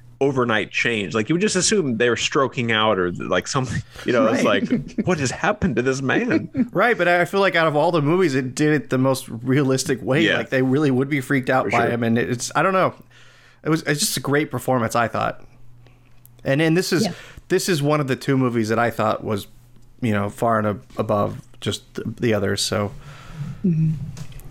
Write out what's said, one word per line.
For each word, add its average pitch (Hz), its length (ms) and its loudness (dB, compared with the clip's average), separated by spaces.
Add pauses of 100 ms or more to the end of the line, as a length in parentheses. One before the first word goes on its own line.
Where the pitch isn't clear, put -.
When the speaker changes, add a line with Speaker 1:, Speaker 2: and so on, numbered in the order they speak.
(200)
Speaker 1:
overnight 120 520 0
change. 107 420 -2
Like, 110 140 0
you 160 80 2
would 175 40 -2
just 208 140 2
assume 175 420 0
they're 120 200 2
stroking 123 560 0
out 110 260 2
or, 90 140 0
like, 67 340 -2
something, 127 340 -4 (240)
you - 80 0
know, 113 140 4
it's 120 160 0
Speaker 2:
Right. 101 260 2
Speaker 1:
like, - 320 -4
Speaker 2:
<laughs> - 60 -4
Speaker 1:
"What 175 140 2
has 131 100 -2
happened 170 460 -2
to 123 60 2
this 135 200 -2
man?" 214 480 0 (220)
Speaker 2:
Right, 220 260 2
but 175 80 0
I 175 180 4
feel 196 140 -2
like 190 160 4
out 165 140 4
of 147 80 0
all 160 160 4
the 160 100 2
movies, 160 320 2
it 127 220 -2
did 151 160 2
it 147 180 0
the 131 80 2
most 131 300 0
realistic 131 720 0
way. 117 200 2
Speaker 1:
Yeah. 95 160 4
Speaker 2:
Like, - 120 -6
they 131 120 2
really 135 280 4
would 131 180 2
be 143 120 -2
freaked 131 300 0
out 131 160 2
Speaker 1:
For 101 40 -4
Speaker 2:
by 117 120 2
Speaker 1:
sure. 117 80 0
Speaker 2:
him, 120 120 -2
and 113 160 2
it's, 120 380 -2
I 151 80 4
don't 190 80 2
know. 175 220 2 (680)
It 147 80 -4
was, 160 120 0
it's 147 180 -2
just - 160 -2
a 135 40 -6
great 139 300 0
performance, 120 460 -2
I 117 100 2
thought. 110 340 -4 (1000)
And, 139 180 0
and 160 160 4
this 185 160 0
is, 196 120 2
Speaker 3:
Yeah. 180 80 -2 (340)
Speaker 2:
this 185 220 0
is 165 120 0
one 151 200 2
of 135 80 -2
the 131 80 0
two 139 200 0
movies 120 340 2
that 110 100 2
I 120 100 2
thought 110 320 -2
was, 101 240 -4 (540)
you 117 120 0
know, 101 180 0
far 117 280 0
and 104 80 0
ab-, 104 180 -4 (120)
above 104 440 -2 (200)
just - 340 -8
the, - 80 -8 (180)
the 113 140 2
others. 101 260 -2
So 104 300 -2 (760)
Speaker 3:
Mm-hmm. 160 280 2 (580)